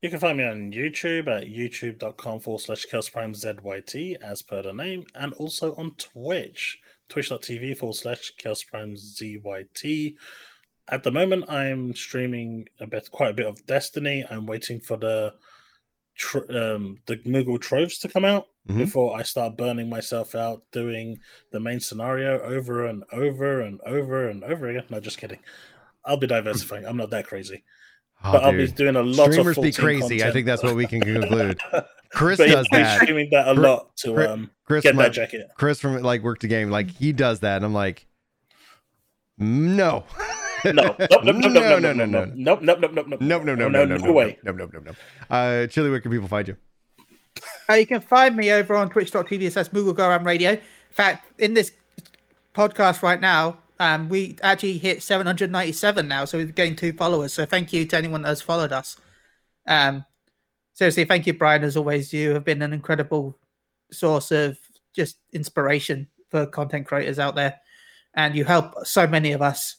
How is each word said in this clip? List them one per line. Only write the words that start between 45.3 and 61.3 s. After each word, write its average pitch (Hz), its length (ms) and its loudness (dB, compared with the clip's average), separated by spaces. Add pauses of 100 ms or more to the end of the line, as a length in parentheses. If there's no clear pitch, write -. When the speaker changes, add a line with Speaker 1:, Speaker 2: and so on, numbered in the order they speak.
Speaker 2:
Uh, 123 380 0
Chili, 147 220 0
where 131 100 -2
can 117 100 -6
people 113 160 -2
find 101 220 -4
you? 98 80 -12 (1120)
Speaker 3:
Uh, 214 60 8
you 220 120 8
can 233 140 -2
find 254 360 6
me 208 160 2
over 208 220 4
on 202 140 2
twitch 190 220 0
dot 180 180 -2
T 202 80 -4
V 185 140 -2
slash 175 180 -2
Moogle 196 260 0
Goran 180 300 4
Radio. 175 280 2
In 214 80 0 (300)
fact, - 480 0
in 214 140 2
this 226 200 2 (840)
podcast 202 480 2
right 175 180 2
now, 170 380 2 (200)
um, 160 300 0
we 185 340 -4
actually 190 360 2
hit 175 240 -2
seven 190 240 0
hundred 180 240 0
ninety-seven 180 580 0
now, 139 160 -2
so 160 140 -6
we've 160 160 -6
gained 170 240 0
two 170 160 -2
followers. 165 400 0
So 160 100 -2
thank 180 280 -2
you 165 140 0
to 165 100 -2
anyone 160 260 -2
that 147 60 -4
has 147 140 -2
followed 165 300 0
us. 131 240 -6 (680)
Um, 139 380 2 (720)
seriously, 170 300 4
thank 170 220 4
you, 165 80 0